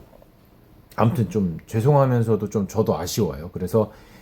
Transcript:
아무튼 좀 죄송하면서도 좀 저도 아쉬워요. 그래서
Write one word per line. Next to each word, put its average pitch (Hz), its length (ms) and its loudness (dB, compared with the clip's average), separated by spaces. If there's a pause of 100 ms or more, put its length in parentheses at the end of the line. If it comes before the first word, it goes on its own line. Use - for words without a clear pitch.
(960)
아무튼 110 360 2
좀 90 360 -2
죄송하면서도 117 840 2
좀 101 180 -2
저도 104 280 0
아쉬워요. 82 560 -4
그래서 98 380 0 (320)